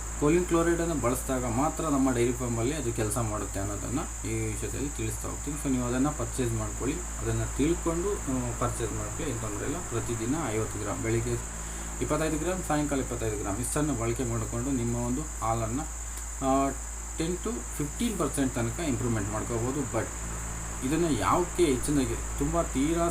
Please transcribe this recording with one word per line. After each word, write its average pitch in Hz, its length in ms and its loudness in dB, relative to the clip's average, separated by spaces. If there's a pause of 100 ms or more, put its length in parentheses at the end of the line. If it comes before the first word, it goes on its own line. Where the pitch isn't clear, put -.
(200)
ಕೋಲಿನ್ 170 240 6
ಕ್ಲೋರೈಡನ್ನು 170 500 4
ಬಳಸಿದಾಗ 127 520 0
ಮಾತ್ರ 147 380 0
ನಮ್ಮ 135 280 4
ಡೈರಿ 120 200 4
ಫಾರ್ಮಲ್ಲಿ 120 420 0
ಅದು 117 180 -2
ಕೆಲಸ 107 260 0
ಮಾಡುತ್ತೆ 104 420 -2
ಅನ್ನೋದನ್ನು 107 680 -2
ಈ 110 180 0
ವಿಷಯದಲ್ಲಿ 110 420 -2
ತಿಳಿಸ್ತಾ 113 400 -4
ಹೋಗ್ತೀನಿ. 143 360 -4
So 139 80 2
ನೀವು 127 120 2
ಅದನ್ನು 131 340 2
ಪರ್ಚೇಸ್ 117 340 -2
ಮಾಡ್ಕೊಳ್ಳಿ, 110 440 -2 (260)
ಅದನ್ನು 113 340 0
ತಿಳ್ಕೊಂಡು, 170 560 2
ಆ, 127 460 -2
ಪರ್ಚೇಸ್ 113 340 -2
ಮಾಡ್ಕೊಳ್ಳಿ, 107 380 -4
ಏನು 113 100 -4
ತೊಂದರೆ 104 260 -4
ಇಲ್ಲ. 101 100 -2 (140)
ಪ್ರತಿದಿನ 113 440 0 (160)
ಐವತ್ತು 107 300 -2
ಗ್ರಾಮ್ 107 220 -2
ಬೆಳಿಗ್ಗೆ 117 600 0 (360)
ಇಪ್ಪತ್ತೈದು 151 380 0
ಗ್ರಾಮ್, 175 300 0
ಸಾಯಂಕಾಲ 147 300 2
ಇಪ್ಪತ್ತೈದು 117 380 -2
ಗ್ರಾಮ್ 101 200 -2
ಇಷ್ಟನ್ನು 147 380 0
ಬಳಕೆ 117 300 0
ಮಾಡಿಕೊಂಡು 117 460 -2
ನಿಮ್ಮ 120 260 0
ಒಂದು 123 240 0 (200)
ಹಾಲನ್ನು, 113 420 0 (640)
ಆ, 135 240 4 (480)
ಟೆನ್ 170 180 0
to 220 160 -2 (260)
ಫಿಫ್ಟೀನ್ 190 400 -2
ಪರ್ಸೆಂಟ್ 139 360 2
ತನಕ 117 340 -2
ಇಂಪ್ರೂವ್ಮೆಂಟ್ 113 420 2
ಮಾಡ್ಕೋಬೋದು. 117 500 0 (120)
But 107 140 0 (800)
ಇದನ್ನು 160 260 4
ಯಾಕೆ 143 540 4
ಹೆಚ್ಚಿನಾಗಿ 131 500 4 (240)
ತುಂಬ 160 240 2
ತೀರಾ 170 480 2